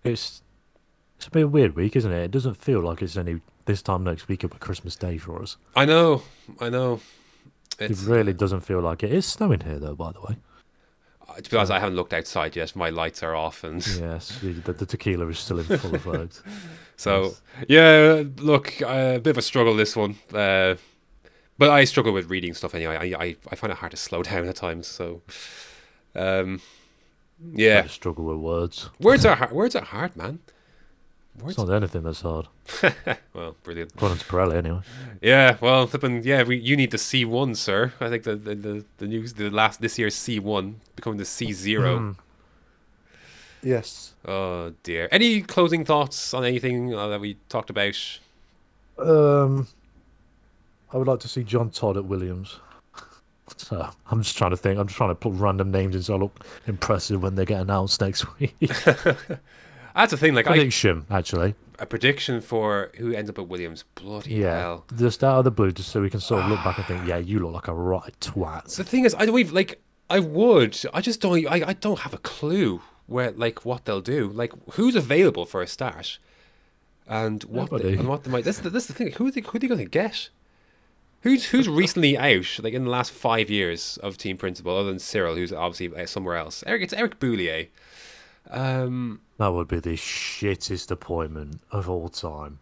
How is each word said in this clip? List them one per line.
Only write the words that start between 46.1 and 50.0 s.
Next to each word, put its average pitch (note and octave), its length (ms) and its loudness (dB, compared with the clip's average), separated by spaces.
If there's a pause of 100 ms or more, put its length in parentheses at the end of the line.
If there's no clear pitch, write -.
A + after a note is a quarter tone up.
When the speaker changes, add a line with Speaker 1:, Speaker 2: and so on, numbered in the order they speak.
Speaker 2:
on B2+ 120 -2
anything, B2 500 -2
uh, G#2 140 -4
that G#2 120 -4
we G#2 160 -8 (120)
talked - 220 -6
about? G2+ 260 -2 (1040)
Speaker 1:
Um, C#3+ 680 4 (1300)